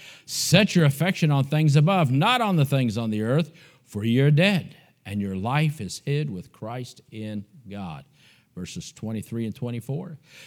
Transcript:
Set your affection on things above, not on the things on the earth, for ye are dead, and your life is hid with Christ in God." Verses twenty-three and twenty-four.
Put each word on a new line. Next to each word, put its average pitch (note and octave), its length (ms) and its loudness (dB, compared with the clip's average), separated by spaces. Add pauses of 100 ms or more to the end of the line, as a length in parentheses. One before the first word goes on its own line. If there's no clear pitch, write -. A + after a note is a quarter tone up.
(260)
Set - 480 2
your E3+ 120 6
affection D#3+ 460 2
on C#3 120 4
things D3 320 2
above, D#3 360 4
not G#3+ 280 2
on G3+ 160 0
the C#3+ 100 4
things B2+ 320 0
on A2+ 120 -2
the G#2+ 140 -2
earth, C#3 280 0 (340)
for G#2 200 -6
ye A#2+ 160 4
are D3 100 6
dead, F3 460 2 (280)
and G2+ 140 -6
your G2 160 -4
life C#3+ 460 -2
is F#2 240 -10
hid D3 240 -4
with F2+ 240 -12
Christ A#2+ 480 -14 (100)
in G#2+ 320 -10 (260)
God." F2 360 -12 (500)
Verses F2 360 -12
twenty-three A2+ 540 -8
and G#2+ 100 -6
twenty-four. C3+ 640 -8 (300)